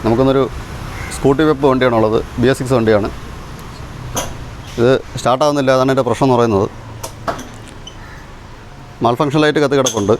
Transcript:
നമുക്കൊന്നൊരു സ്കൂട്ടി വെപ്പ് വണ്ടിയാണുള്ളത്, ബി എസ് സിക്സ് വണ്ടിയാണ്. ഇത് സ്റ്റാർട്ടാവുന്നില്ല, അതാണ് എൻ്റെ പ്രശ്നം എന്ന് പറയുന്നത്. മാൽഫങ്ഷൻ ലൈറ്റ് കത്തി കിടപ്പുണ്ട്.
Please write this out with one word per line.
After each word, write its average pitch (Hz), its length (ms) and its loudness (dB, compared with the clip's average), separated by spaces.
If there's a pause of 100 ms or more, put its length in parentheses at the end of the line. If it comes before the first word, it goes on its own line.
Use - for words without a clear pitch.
നമുക്കൊന്നൊരു 131 400 4 (720)
സ്കൂട്ടി 139 320 4
വെപ്പ് 143 220 2
വണ്ടിയാണുള്ളത്, 117 460 4 (260)
ബി 120 100 4
എസ് 135 80 0
സിക്സ് 131 180 0
വണ്ടിയാണ്. 110 320 4 (1700)
ഇത് 123 140 6 (260)
സ്റ്റാർട്ടാവുന്നില്ല, 135 560 2
അതാണ് 131 180 2
എൻ്റെ 131 140 2
പ്രശ്നം 120 200 0
എന്ന് 123 100 4
പറയുന്നത്. 113 300 4 (2500)
മാൽഫങ്ഷൻ 135 380 2
ലൈറ്റ് 151 220 4
കത്തി 139 140 2
കിടപ്പുണ്ട്. 110 400 2